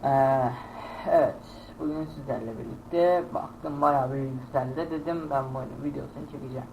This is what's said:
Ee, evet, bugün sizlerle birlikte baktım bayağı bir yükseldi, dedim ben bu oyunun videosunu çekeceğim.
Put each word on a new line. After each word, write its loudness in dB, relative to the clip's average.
Ee, 6
evet, 6
bugün -2
sizlerle -6
birlikte 2
baktım -4
bayağı 4
bir -2
yükseldi, -2
dedim -4
ben 2
bu -4
oyunun -8
videosunu -6
çekeceğim. -10